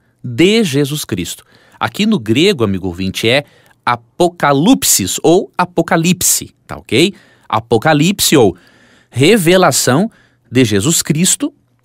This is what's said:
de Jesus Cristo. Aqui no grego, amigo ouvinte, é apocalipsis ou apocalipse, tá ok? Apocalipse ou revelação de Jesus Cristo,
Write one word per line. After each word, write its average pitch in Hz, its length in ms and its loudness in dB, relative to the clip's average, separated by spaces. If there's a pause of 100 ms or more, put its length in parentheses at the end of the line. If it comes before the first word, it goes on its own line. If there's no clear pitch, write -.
(240)
de 175 400 2
Jesus 143 400 -4
Cristo. - 400 -8 (360)
Aqui 190 260 -4
no 214 140 0
grego, 120 440 0
amigo 95 240 -4
ouvinte, 95 400 -4
é 135 180 0 (380)
apocalipsis 156 1400 0
ou 170 340 2
apocalipse, 175 960 -2 (140)
tá 76 100 -14
ok? 170 380 -2 (320)
Apocalipse 147 920 0
ou 104 180 4 (540)
revelação 170 1000 2 (400)
de 127 120 2
Jesus 110 380 0
Cristo, 180 500 -2 (340)